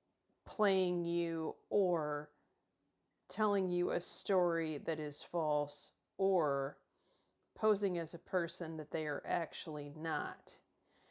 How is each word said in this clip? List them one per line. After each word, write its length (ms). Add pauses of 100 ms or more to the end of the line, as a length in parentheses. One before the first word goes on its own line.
(500)
playing 540
you 500 (160)
or 600 (1000)
telling 400
you 220
a 100
story 800
that 200
is 240
false 720 (260)
or 600 (760)
posing 440
as 160
a 60
person 580
that 120
they 180
are 200
actually 680
not. 580 (560)